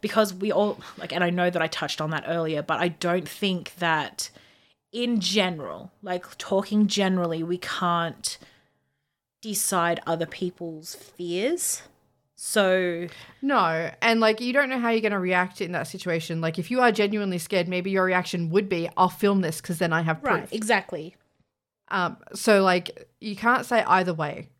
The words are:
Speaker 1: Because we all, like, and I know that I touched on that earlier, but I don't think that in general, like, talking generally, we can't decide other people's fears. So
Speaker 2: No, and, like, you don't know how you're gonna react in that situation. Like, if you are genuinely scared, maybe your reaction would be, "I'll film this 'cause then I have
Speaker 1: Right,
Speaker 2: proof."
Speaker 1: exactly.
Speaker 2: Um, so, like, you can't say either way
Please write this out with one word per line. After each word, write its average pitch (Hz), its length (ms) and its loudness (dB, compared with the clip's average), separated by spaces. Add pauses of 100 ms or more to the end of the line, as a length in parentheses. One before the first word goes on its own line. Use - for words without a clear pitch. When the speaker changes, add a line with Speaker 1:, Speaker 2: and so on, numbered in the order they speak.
Speaker 1:
Because 214 340 0
we 196 180 -4
all, 208 260 2 (200)
like, 170 140 -10
and 175 120 0
I 175 60 2
know 180 200 2
that 175 120 0
I 160 60 0
touched - 320 -4
on 156 100 -2
that 156 180 -4
earlier, 160 340 -2
but 147 180 -2
I 175 80 2
don't 175 400 -2
think 185 480 -4
that 160 540 -2 (600)
in 240 280 0
general, 175 720 -2 (120)
like, 180 360 -8
talking 202 500 2
generally, 180 560 0
we 175 140 -2
can't - 800 -2 (1000)
decide 185 680 0
other 165 200 -2
people's 165 720 -8
fears. 190 840 -4 (520)
So 185 720 0 (360)
Speaker 2:
No, 170 480 2 (120)
and, 226 160 4
like, 220 220 4
you 247 120 -2
don't 277 180 4
know 262 100 -2
how 233 80 0
you're 226 140 2
gonna 202 180 0
react 180 400 0
in 180 120 -4
that 170 140 -2
situation. 165 540 -4
Like, 160 180 -2
if 175 120 -6
you 254 100 2
are 247 100 8
genuinely 202 480 0
scared, 175 300 0
maybe 180 240 -2
your 190 120 4
reaction 180 460 0
would 190 180 2
be, 170 280 -2
"I'll 185 140 6
film 202 320 2
this 160 180 -2
'cause 165 180 -6
then 170 140 2
I 165 100 2
have 160 220 0
Speaker 1:
Right, 233 160 2
Speaker 2:
proof." - 120 -12
Speaker 1:
exactly. 202 600 -2 (800)
Speaker 2:
Um, 180 240 -2 (180)
so, 202 300 4
like, 180 420 0 (140)
you 208 160 -8
can't 240 300 2
say 233 160 2
either 185 320 2
way 156 340 -6 (120)